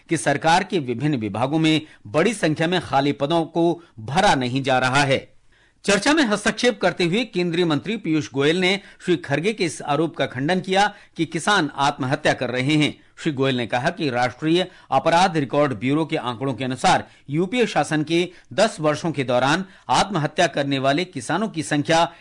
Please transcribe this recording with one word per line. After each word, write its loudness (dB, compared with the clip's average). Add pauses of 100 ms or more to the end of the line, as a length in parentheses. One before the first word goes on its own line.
कि -2
सरकार 2
के -4
विभिन्न -2
विभागों -2
में 2 (260)
बड़ी 0
संख्या 0
में 0
खाली 0
पदों 0
को 0 (280)
भरा 2
नहीं -2
जा 2
रहा 2
है। 0 (580)
चर्चा 2
में 4
हस्तक्षेप 0
करते 0
हुए 0
केंद्रीय 0
मंत्री -2
पीयूष -2
गोयल 2
ने 0 (260)
श्री 2
खड़गे -2
के -4
इस -6
आरोप -2
का -2
खंडन -2
किया 0 (240)
कि -2
किसान -2
आत्महत्या 0
कर -4
रहे 0
हैं। 2 (240)
श्री -4
गोयल 0
ने -2
कहा -2
कि -4
राष्ट्रीय 0 (240)
अपराध 4
रिकॉर्ड 0
ब्यूरो 0
के -4
आंकड़ों -4
के -8
अनुसार 2 (240)
यूपीए 0
शासन 0
के 0 (240)
दस 0
वर्षों 0
के -2
दौरान 2 (260)
आत्महत्या 0
करने -2
वाले 0
किसानों -4
की -6
संख्या 2 (120)